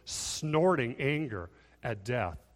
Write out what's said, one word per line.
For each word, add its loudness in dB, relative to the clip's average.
snorting 2
anger -2
at -4
death -2